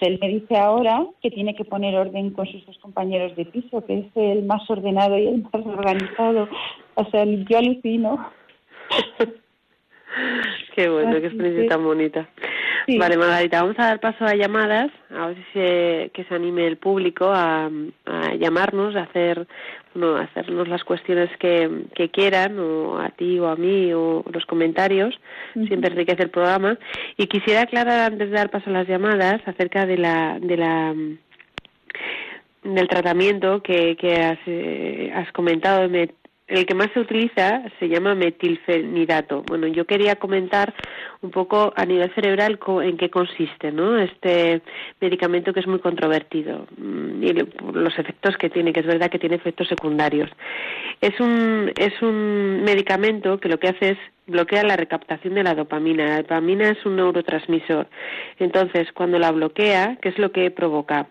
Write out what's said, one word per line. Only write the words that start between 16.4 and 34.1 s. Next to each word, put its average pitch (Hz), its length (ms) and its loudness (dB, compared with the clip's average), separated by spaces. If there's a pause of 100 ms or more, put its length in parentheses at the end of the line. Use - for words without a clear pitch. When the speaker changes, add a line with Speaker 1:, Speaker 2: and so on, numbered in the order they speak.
Speaker 2:
el 165 100 -2
público 190 480 0
a, 165 440 2 (360)
a - 300 -2
llamarnos, 196 600 0
a 190 60 -2
hacer, 170 440 0 (480)
bueno, 170 220 2
a - 60 0
hacernos 175 480 -4
las 175 160 -4
cuestiones 175 520 0
que, 170 320 2 (240)
que 170 160 -2
quieran, 196 480 2
o 160 400 -2
a 170 120 -4
ti 175 300 -2
o 170 100 2
a 160 80 -2
mí, 185 360 2
o 165 380 0
los 165 140 -6
comentarios. 190 760 0 (340)
Speaker 1:
Ujú. 220 140 -2
Speaker 2:
Siempre 185 240 0
enriquece 175 320 0
el 175 60 -2
programa. 190 480 2 (400)
Y 202 100 0
quisiera 214 360 2
aclarar, 240 500 0
antes 208 160 -4
de 208 80 0
dar 202 120 0
paso 196 200 -6
a 196 40 0
las 185 140 0
llamadas, 190 580 2
acerca 190 400 0
de 185 120 0
la, 165 420 0
de 175 160 0
la, 160 400 0 (1700)
del 190 240 2
tratamiento 185 720 2
que, 170 360 2
que 175 160 0